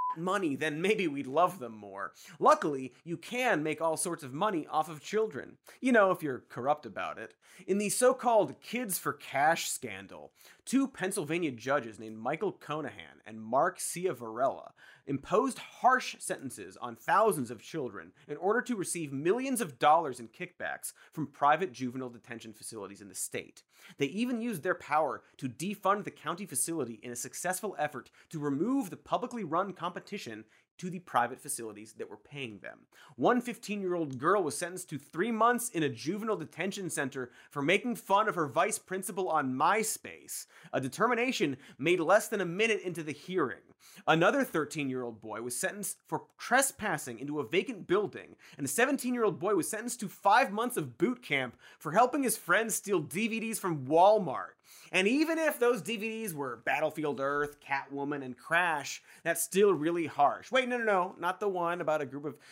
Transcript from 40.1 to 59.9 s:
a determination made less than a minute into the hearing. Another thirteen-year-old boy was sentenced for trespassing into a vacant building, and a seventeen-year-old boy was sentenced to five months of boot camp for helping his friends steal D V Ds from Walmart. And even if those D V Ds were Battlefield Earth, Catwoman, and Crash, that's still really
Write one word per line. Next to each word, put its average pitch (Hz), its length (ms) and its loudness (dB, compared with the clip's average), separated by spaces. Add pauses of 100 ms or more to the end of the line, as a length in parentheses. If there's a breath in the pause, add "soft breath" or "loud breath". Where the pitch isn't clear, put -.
a 131 80 0
determination 208 800 0 (180 loud breath)
made 170 240 2
less 196 280 4
than 208 120 -2
a 180 60 -2
minute 202 340 0
into 170 220 -6
the 151 100 -6
hearing. 143 480 -2 (460 loud breath)
Another 175 360 6
thirteen-year-old 131 800 -4
boy 107 220 -8
was 120 120 -6
sentenced 190 520 -6
for 156 160 -4 (160)
trespassing 202 800 0
into 143 220 -4
a 139 60 -4
vacant 190 400 -2
building, 123 500 0 (200 loud breath)
and 147 80 -6
a 131 60 -2
seventeen-year-old 240 680 2
boy 190 180 0
was 156 120 2
sentenced 226 320 -6
to 196 80 -6
five 214 420 4
months 226 280 -2
of 139 180 -4
boot 240 260 0
camp 131 340 -2 (220 loud breath)
for 151 140 -8
helping 247 300 6
his 247 160 0
friends 202 360 2
steal 196 260 0
D 185 280 -2
V 226 120 -2
Ds 220 180 -4
from 160 260 -2
Walmart. 160 720 4 (380 loud breath)
And 185 160 4
even 311 300 2
if 311 200 2
those 240 240 4
D 226 140 -6
V 214 120 -6
Ds 220 260 -6
were 131 300 -8
Battlefield 147 560 0
Earth, 143 400 -2
Catwoman, 139 640 -4
and 127 120 -10
Crash, 160 680 0 (220 loud breath)
that's 165 180 0
still 196 300 6
really 165 340 0